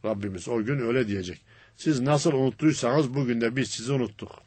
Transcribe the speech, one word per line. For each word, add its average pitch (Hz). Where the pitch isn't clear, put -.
Rabbimiz 101
o 117
gün 139
öyle 120
diyecek. 92
Siz 147
nasıl 147
unuttuysanız 131
bugün 120
de 117
biz 120
sizi 120
unuttuk. 117